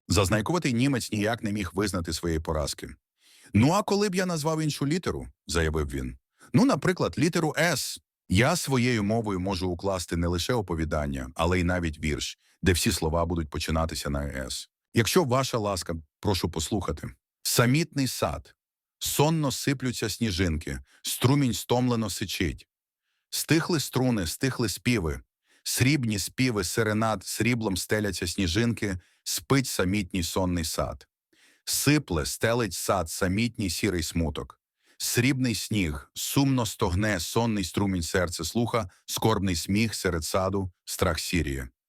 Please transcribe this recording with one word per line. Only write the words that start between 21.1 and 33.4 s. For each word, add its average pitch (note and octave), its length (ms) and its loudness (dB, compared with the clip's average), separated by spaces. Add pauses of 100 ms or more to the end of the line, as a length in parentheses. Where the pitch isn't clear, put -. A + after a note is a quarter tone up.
стомлено A#2+ 560 0
сичить. - 580 -4 (600)
Стихли D#3 500 0
струни, A#2+ 460 0
стихли B2 420 -2
співи. E2+ 520 -2 (420)
Срібні A#2+ 560 2
співи A2 460 0
серенад, G#2+ 600 0
сріблом A2 500 0
стеляться G2+ 500 -2
сніжинки, G2+ 720 0 (260)
спить - 420 0
самітній F#2+ 560 0
сонний F2+ 420 -2
сад. C#2 440 -6 (560)
Сипле, A2+ 600 0
стелить A2+ 480 0
сад, F#2 360 0
самітній G2+ 600 0